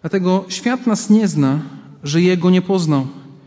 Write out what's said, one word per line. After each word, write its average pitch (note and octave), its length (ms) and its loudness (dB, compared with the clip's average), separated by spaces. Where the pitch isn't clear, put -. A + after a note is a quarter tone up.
Dlatego F#3 460 0
świat B3+ 400 -4
nas G#3+ 220 -2
nie G#3+ 180 4
zna, D3 320 0
że D3 180 0
Jego F3+ 280 2
nie F#3 120 4
poznał. E3 460 0